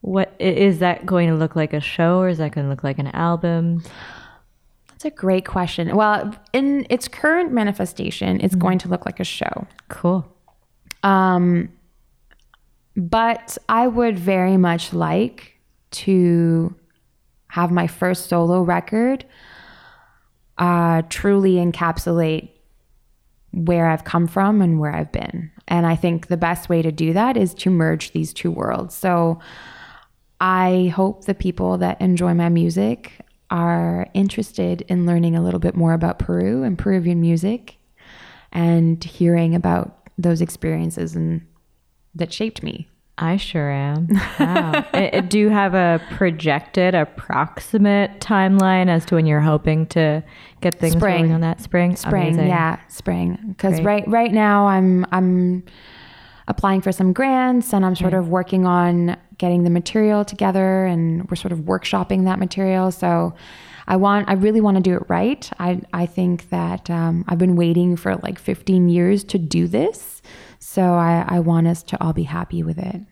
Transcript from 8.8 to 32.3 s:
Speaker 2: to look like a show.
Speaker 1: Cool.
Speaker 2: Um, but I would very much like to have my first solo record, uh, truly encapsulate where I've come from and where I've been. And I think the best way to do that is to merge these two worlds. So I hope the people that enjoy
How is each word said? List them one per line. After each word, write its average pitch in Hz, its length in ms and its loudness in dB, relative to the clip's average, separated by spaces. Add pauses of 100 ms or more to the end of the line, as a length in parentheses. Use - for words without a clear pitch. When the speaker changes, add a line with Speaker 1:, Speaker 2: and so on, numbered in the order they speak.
Speaker 2:
to 180 80 -10
look 180 180 -4
like - 120 -8
a 185 60 -6
show. - 420 -8 (220)
Speaker 1:
Cool. 180 380 -2 (760)
Speaker 2:
Um, 180 680 2 (1300)
but 220 600 -2 (120)
I 226 180 2
would 233 320 0
very 185 380 2
much 170 360 2
like 175 680 -4 (340)
to 170 840 2 (720)
have 175 220 -2
my 175 160 2
first 180 420 -4
solo 175 340 2
record, 220 640 -2 (1300)
uh, 170 500 2
truly 196 460 2
encapsulate 170 960 -2 (1000)
where 170 360 0
I've 160 160 -2
come 170 220 0
from 196 340 0
and 170 200 2
where 147 140 -4
I've 160 180 -6
been. - 380 -8 (180)
And 170 180 0
I 165 100 2
think 170 300 -2
the 175 100 -2
best 170 320 -4
way 170 140 2
to 160 100 0
do 160 200 -2
that 233 240 2
is 190 180 0
to - 160 -2
merge 160 420 0
these 160 200 -4
two - 180 -4
worlds. - 440 -6
So 170 440 0 (1000)
I 185 540 2
hope 190 300 -2
the 196 100 -2
people 185 440 -4
that 180 220 -2
enjoy 180 340 2